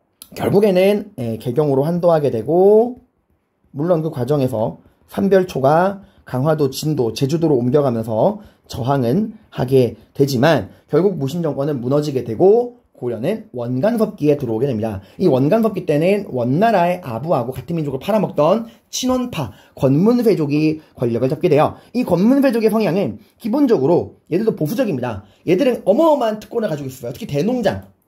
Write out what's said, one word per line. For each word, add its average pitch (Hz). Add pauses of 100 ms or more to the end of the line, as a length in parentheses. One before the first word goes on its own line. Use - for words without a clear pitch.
(360)
결국에는, 196
예, 113
개경으로 135
한도하게 165
되고, 196 (720)
물론 160
그 160
과정에서 127 (280)
삼별초가 185 (220)
강화도, 143
진도, 135
제주도로 156
옮겨가면서 123 (260)
저항은 139 (140)
하게 127 (180)
되지만 131 (180)
결국 175
무신 160
정권은 143
무너지게 135
되고 202 (140)
고려는 123
원간섭기에 143
들어오게 117
됩니다. 107 (180)
이 -
원간섭기 180
때는 175
원나라의 175
아부하고 127
같은 170
민족을 143
팔아먹던 196 (240)
친원파, 247 (240)
권문회족이 156 (160)
권력을 117
잡게 151
돼요. 147 (160)
이 240
권문회족의 220
성향은 190 (180)
기본적으로 180 (160)
얘들도 214
보수적입니다. 139 (220)
얘들은 240
어마어마한 240
특권을 220
가지고 143
있어요. 123
특히 -
대농장, 165 (240)